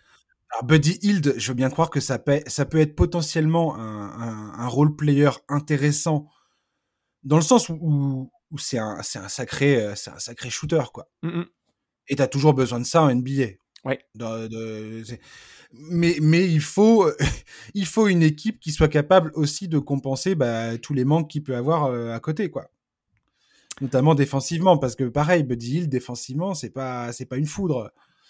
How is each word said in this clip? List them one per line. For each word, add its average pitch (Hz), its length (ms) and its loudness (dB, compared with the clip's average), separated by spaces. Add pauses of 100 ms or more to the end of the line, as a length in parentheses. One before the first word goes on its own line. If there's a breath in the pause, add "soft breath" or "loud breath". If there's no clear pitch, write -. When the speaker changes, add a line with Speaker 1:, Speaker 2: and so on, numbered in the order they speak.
(500)
Speaker 1:
Alors, 120 140 -8
Buddy 156 380 4
Hield, 170 340 2
je 113 120 -6
veux 127 60 -2
bien 131 160 0
croire 160 200 0
que 143 100 -2
ça 127 180 -2
peut, 143 280 0
ça - 180 -4
peut 160 160 2
être 151 160 2
potentiellement 165 800 0
un, 107 320 -10
un, 110 500 -10
un 117 80 -6
role 147 300 2
player 147 340 4 (180)
intéressant, 147 760 0 (960)
dans 143 140 2
le 165 60 6
sens 240 260 4
où, 160 120 -6
où, 139 520 0 (180)
où 147 80 -12
c'est - 200 -6
un, 107 240 -6
c'est - 160 -8
un 95 100 -12
sacré, 139 480 0
euh, 104 180 -2
c'est - 160 -12
un - 80 -18
sacré - 300 -12
shooter, 151 340 -2 (100)
quoi. - 160 -18 (140)
Speaker 2:
Mm-mm. 170 220 -6 (640)
Speaker 1:
Et 139 80 -2
t'as 139 100 2
toujours 139 280 4
besoin 123 260 0
de 120 60 -6
ça 165 160 4
en 143 80 6
N 123 120 2
B 127 60 -6 (140)
A. - 460 -10
Speaker 2:
Ouais. 131 120 -4 (160)
Speaker 1:
De, 113 320 -8
de, 110 560 -10
c'est, 117 160 -14 (520 soft breath)
mais, 170 480 0
mais 165 300 6
il 151 120 2
faut, 208 460 6 (100)
<laughs> - 560 -4
il 196 120 -4
faut 214 220 2
une 175 140 4
équipe 156 360 2
qui 156 140 -8
soit 151 160 2
capable 151 460 4
aussi 156 340 -2
de 156 100 0
compenser, 135 560 -2
bah, 117 440 -2
tous - 160 -8
les 127 100 0
manques 151 240 2
qu'il 147 160 -8
peut 135 100 -6
avoir, 147 300 0
euh, 117 280 -4
à 113 60 -8
côté, 156 320 -4
quoi. - 200 -12 (1120 loud breath)
Notamment 139 340 4
défensivement, 156 600 2
parce 123 180 -4
que 135 80 -2
pareil, 147 400 2
Buddy 120 320 -4
Hield, 170 140 -4
défensivement, 131 640 -6
c'est 123 160 -10
pas, 123 420 -8
c'est 120 140 -12
pas 127 100 -8
une 151 100 -2
foudre. 147 460 -4 (380 soft breath)